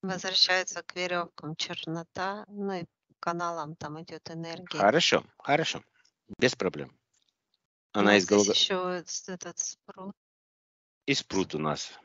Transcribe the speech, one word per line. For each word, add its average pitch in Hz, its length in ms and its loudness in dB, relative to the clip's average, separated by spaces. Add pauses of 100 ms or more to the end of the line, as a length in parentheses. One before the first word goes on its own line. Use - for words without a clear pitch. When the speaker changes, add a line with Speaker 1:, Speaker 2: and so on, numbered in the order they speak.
Speaker 1:
Возвращается 185 800 0
к - 140 -14
верёвкам 175 600 -4
чернота, 180 920 -6
ну 202 240 -6
и 180 120 -4
по - 360 -20
каналам 170 560 -4
там 151 260 -10
идёт - 280 -14
энергия. 165 480 -10
Speaker 2:
Хорошо, 110 460 4 (140)
хорошо. 151 440 0 (560)
Без 123 180 4
проблем. 76 320 -4 (1040)
Speaker 1:
У 104 40 0
Speaker 2:
Она 104 160 8
Speaker 1:
нас 101 80 8
Speaker 2:
из 90 40 -2
голого- 104 260 6
Speaker 1:
есть - 100 4
ещё 180 440 0
с-, - 220 -10
этот 175 300 -12
спрут. - 560 -10 (920)
Speaker 2:
И - 80 4
спрут - 400 -2
у 78 40 -2
нас. 76 340 -4 (120)